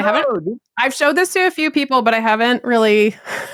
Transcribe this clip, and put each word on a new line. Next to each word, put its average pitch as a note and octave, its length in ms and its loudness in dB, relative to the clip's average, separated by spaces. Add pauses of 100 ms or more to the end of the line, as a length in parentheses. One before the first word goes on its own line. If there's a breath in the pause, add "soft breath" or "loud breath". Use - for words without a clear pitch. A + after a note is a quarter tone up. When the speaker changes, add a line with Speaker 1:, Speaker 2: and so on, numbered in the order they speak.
Speaker 1:
haven't, G#3+ 280 0
Speaker 2:
go, F#3 60 -2
dude. F#3 200 -8 (200)
Speaker 1:
I've B3+ 140 -2
showed D4 240 0
this F4+ 160 0
to F#4 120 0
a F4+ 60 0
few D#4 200 -2
people, C4+ 300 0
but A3+ 120 2
I A3+ 60 0
haven't A3+ 440 0
really, G#3+ 520 2 (380 loud breath)